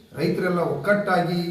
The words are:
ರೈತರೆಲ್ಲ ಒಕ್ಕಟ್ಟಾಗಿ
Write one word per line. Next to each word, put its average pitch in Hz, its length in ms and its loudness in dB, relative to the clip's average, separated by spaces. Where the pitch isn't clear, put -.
ರೈತರೆಲ್ಲ 180 460 0
ಒಕ್ಕಟ್ಟಾಗಿ 175 800 0